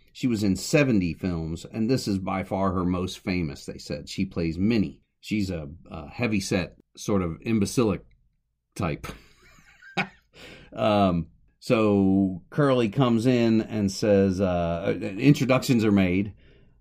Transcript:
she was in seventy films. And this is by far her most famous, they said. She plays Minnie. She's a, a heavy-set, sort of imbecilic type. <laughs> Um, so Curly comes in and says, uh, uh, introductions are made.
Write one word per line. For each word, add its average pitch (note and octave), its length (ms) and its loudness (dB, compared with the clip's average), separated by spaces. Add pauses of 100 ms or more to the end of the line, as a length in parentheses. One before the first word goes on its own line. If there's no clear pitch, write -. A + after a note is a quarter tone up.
(120)
she - 140 -8
was A2+ 180 0
in G2 120 2
seventy G#2+ 580 2
films. E2 580 -6
And A2 160 -4
this B2+ 200 0
is G2+ 100 0
by F#2+ 260 -4
far F#2+ 280 -2
her F2+ 140 -2
most F2+ 340 -4
famous, F2 460 -6
they - 120 -14
said. - 320 -12
She F#2+ 160 -4
plays E2 320 -4
Minnie. G2 440 0 (180)
She's G#2 300 -4
a, D#2 200 -10 (200)
a D#2+ 180 -14
heavy-set, G2+ 680 -4 (180)
sort G2+ 280 -2
of E2 180 -6
imbecilic G#2+ 600 0 (760)
type. D#2 320 -6 (880)
<laughs> - 100 -4 (680)
Um, G2+ 540 2 (320)
so G2 880 2
Curly B2+ 400 2
comes A#2 360 2
in A#2 360 4
and G#2 300 -2
says, G2 480 2
uh, F2 480 -2
uh, A2+ 40 0
introductions A#2+ 920 2
are A2 80 4
made. G2 420 2 (480)